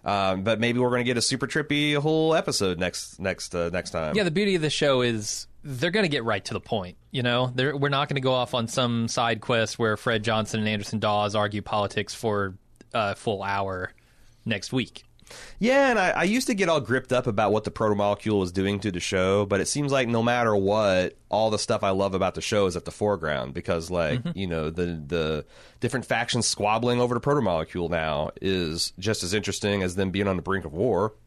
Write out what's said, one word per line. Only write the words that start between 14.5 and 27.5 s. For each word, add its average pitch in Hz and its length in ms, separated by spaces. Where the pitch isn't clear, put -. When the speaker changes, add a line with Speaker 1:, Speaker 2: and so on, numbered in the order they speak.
Speaker 2:
week. - 320
Speaker 1:
Yeah, 269 300
and 226 100
I, 180 120
I 160 120
used 226 240
to 254 60
get 190 160
all 156 100
gripped 123 320
up 127 160
about 104 240
what 107 140
the - 60
proto-molecule 104 680
was 90 140
doing 98 260
to 98 140
the 87 80
show, 98 440
but 95 140
it 87 80
seems 143 240
like 131 160
no 113 160
matter 117 320
what, 98 640
all 110 220
the 107 100
stuff 107 240
I 98 60
love 95 240
about 92 220
the 82 60
show 104 240
is 87 120
at - 80
the - 60
foreground 78 600
because, 85 380
like, 85 320
Speaker 2:
Mm-hmm. - 160
Speaker 1:
you 95 80
know, 80 220
the, 87 160
the 78 400
different 123 240
factions 117 420
squabbling 117 540
over 123 120
the 120 60
proto-molecule 90 680